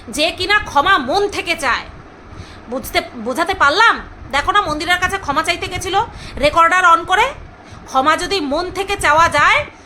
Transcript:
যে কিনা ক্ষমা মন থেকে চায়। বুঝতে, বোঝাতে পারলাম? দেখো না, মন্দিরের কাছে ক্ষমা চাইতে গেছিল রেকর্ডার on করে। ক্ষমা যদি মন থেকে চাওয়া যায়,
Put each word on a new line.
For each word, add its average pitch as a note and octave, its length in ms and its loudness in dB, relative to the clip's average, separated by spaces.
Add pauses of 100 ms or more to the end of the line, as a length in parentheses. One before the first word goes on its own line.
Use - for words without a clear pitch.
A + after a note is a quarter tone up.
যে D4+ 220 0
কিনা F#4 280 0
ক্ষমা F#4 400 2
মন E4+ 300 0
থেকে F4 280 -4
চায়। A3 280 -4 (840)
বুঝতে, C4+ 300 -4
বোঝাতে B3+ 540 -6
পারলাম? E4+ 460 4 (320)
দেখো C#4+ 200 0
না, G#4 80 4
মন্দিরের E4+ 380 -2
কাছে F#4 200 -2
ক্ষমা D4 240 -2
চাইতে F4 240 -4
গেছিল F4+ 340 -2 (400)
রেকর্ডার E4 440 4
on E4+ 200 6
করে। G#4 280 2 (540)
ক্ষমা C#4+ 300 2
যদি F4 240 -4
মন D4+ 300 -4
থেকে G4+ 260 -4
চাওয়া D#4+ 320 4
যায়, F#4 380 2 (200)